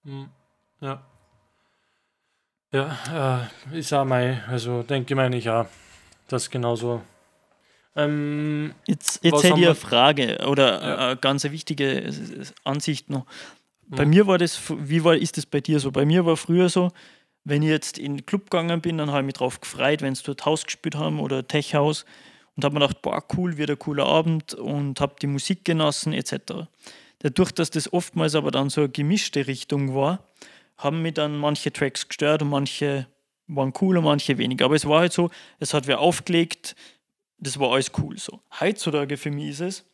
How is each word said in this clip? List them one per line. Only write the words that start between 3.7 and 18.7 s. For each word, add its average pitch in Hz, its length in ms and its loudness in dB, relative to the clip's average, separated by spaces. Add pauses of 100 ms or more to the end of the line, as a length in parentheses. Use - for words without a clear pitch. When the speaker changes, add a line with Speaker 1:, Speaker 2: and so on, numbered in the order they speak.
Speaker 1:
äh, 165 80 -6
ist 151 140 -4
auch 139 120 2
mein, 127 420 0
also 120 360 -4
denke 131 300 -2
ich - 20 0
mir 135 80 4
eigentlich 123 260 0
auch, 113 180 2 (600)
dass 127 220 -4
genauso. 120 520 -2 (960)
Ähm, 147 800 -2 (140)
Speaker 2:
Jetzt, - 360 -4
jetzt 170 80 6
Speaker 1:
was 147 120 4
Speaker 2:
hätte 180 100 8
Speaker 1:
haben 165 80 6
Speaker 2:
ich 180 40 8
eine 165 80 8
Speaker 1:
wir - 20 4
Speaker 2:
Frage 131 600 2 (100)
oder 135 360 4
Speaker 1:
Ja. 123 260 -2
Speaker 2:
eine 131 80 -4
ganz 139 280 0
wichtige, 143 560 -2
äh, - 100 -8 (540)
Ansicht 143 440 -4
noch. 135 160 -4 (600)
Bei 147 180 0
Speaker 1:
Mhm. 147 40 6
Speaker 2:
mir 196 180 8
war 185 100 4
das 170 180 0
f-, - 220 -8
wie 151 260 0
war, 165 120 6
ist - 220 -2
das 147 80 -6
bei 143 160 -2
dir 151 180 2
so? 135 120 -2
Bei 139 140 2
mir 170 200 4
war 165 100 4
früher 175 340 4
so, 180 220 2 (540)
wenn 147 180 2
ich 156 60 2
jetzt - 280 0
in 143 200 -6
den - 80 -12
Club 196 240 -4
gegangen 170 320 0